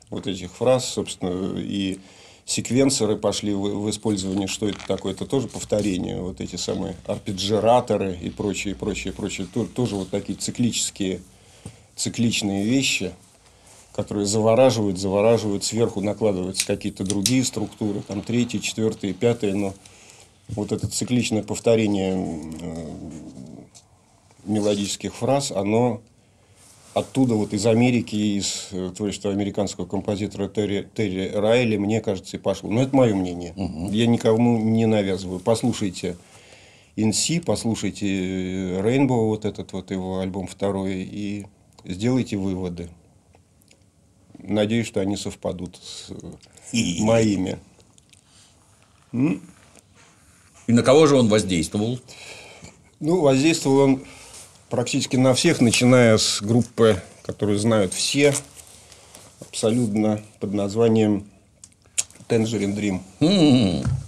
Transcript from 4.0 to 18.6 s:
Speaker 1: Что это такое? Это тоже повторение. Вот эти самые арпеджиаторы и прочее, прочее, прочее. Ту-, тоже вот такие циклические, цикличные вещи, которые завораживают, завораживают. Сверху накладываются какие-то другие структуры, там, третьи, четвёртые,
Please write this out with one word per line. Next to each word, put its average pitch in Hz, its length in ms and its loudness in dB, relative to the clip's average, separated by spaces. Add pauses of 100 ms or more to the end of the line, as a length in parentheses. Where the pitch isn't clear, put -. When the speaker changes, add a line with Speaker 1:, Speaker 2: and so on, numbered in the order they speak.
Speaker 1:
Что 107 220 -4
это 90 180 -6
такое? 95 260 -4
Это 95 140 -8
тоже 127 200 -2
повторение. 95 760 -4
Вот 92 200 -8
эти 92 140 -10
самые 92 400 -6 (100)
арпеджиаторы 104 1120 0
и 95 100 -6
прочее, 101 460 -4
прочее, 95 380 -6
прочее. 98 400 -6
Ту-, 113 120 -2
тоже 101 300 -2
вот 95 140 -6
такие 98 280 -6
циклические, 98 840 -2 (760)
цикличные 104 680 -2
вещи, 123 460 0 (840)
которые 101 320 -4
завораживают, 110 720 4
завораживают. 101 680 2
Сверху 110 360 -2
накладываются 98 640 -2
какие-то 101 380 -4
другие 101 400 2
структуры, 104 580 -4
там, 101 200 -8
третьи, 120 380 -2
четвёртые, 104 540 -4